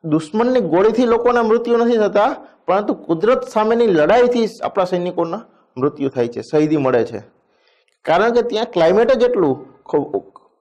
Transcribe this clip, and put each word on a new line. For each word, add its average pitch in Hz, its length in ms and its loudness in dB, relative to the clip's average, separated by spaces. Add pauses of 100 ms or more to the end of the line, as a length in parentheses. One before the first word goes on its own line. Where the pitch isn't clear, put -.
દુશ્મનની 214 520 0
ગોળીથી 208 460 2
લોકોના 240 360 0
મૃત્યુ 233 340 0
નથી 233 220 0
થતા, 208 380 0 (300)
પરંતુ 202 280 0
કુદરત 208 540 -2
સામેની 226 380 0
લડાઈથી 220 640 2 (140)
આપણા 180 220 -2
સૈનિકોના 175 560 -4 (360)
મૃત્યુ 135 320 -2
થાય 120 200 -2
છે, 113 140 -10
શહીદી 151 340 0
મળે 127 280 0
છે. 101 180 -10 (840)
કારણ 196 280 2
કે 233 100 2
ત્યાં 226 240 -4
ક્લાઇમેટ 190 460 2
જ 233 100 2
એટલું 196 640 -2
ખ-, - 560 -6 (200)